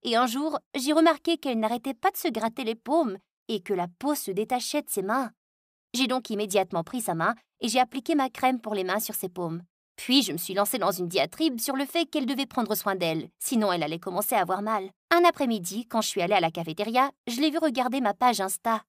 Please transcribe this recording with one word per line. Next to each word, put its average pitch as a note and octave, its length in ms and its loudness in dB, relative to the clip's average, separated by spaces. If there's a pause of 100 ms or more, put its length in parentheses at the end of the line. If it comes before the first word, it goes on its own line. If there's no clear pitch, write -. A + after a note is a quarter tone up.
Et A#3 120 0
un B3 120 4
jour, C#4+ 320 -2 (160)
j'ai C#4 180 0
remarqué D#4+ 460 4
qu'elle A#3+ 200 -2
n'arrêtait A#3 360 -2
pas F#4+ 160 0
de G4 60 -10
se - 100 -2
gratter A3+ 360 -2
les A3+ 120 -2
paumes A#3+ 420 0 (300)
et G#3+ 140 -2
que - 120 -2
la F3 140 0
peau C4+ 260 -4
se - 160 -6
détachait A#3 540 -2
de - 60 -14
ses G4+ 120 -2
mains. A3+ 300 -2 (640)
J'ai C4 100 2
donc B3 240 -2
immédiatement F#3+ 540 0
pris B3 180 -8
sa F#3 140 -2
main E3+ 180 0 (260)
et B3 80 -4
j'ai A#3 120 2
appliqué C4 340 0
ma C4+ 160 2
crème B3+ 320 0
pour G#3+ 140 -4
les F#3+ 80 -2
mains F#3 160 0
sur A3 160 -8
ses - 120 -6
paumes. F3 360 -6 (320)
Puis - 260 2
je G#3 120 -2
me E3+ 40 -4
suis F#3 160 -6
lancée G3+ 240 0
dans G3 140 2
une F3+ 160 -2
diatribe G#3+ 520 0
sur C4+ 160 -4
le C4+ 120 -2
fait E4+ 180 0
qu'elle C#4+ 220 -4
devait C4+ 180 -2
prendre G#3+ 300 -2
soin - 180 -2
d'elle, E3 460 -2
sinon G#3+ 340 2
elle F3 80 0
allait D#3 160 -2
commencer F#3+ 380 -2
à G3+ 60 4
avoir F#3 200 -2
mal. G#3+ 300 -4 (180)
Un F4 140 6
après-midi, A#3 640 0
quand A3+ 140 -2
je - 80 -2
suis F#3+ 120 -2
allée F3+ 140 2
à G3 40 6
la E3 120 2
cafétéria, G#3+ 580 0 (160)
je A#3+ 160 -4
l'ai D#4 80 4
vue D4 80 -2
regarder C4 440 0
ma G#3+ 120 2
page B3 260 2
Insta. G#3+ 500 -2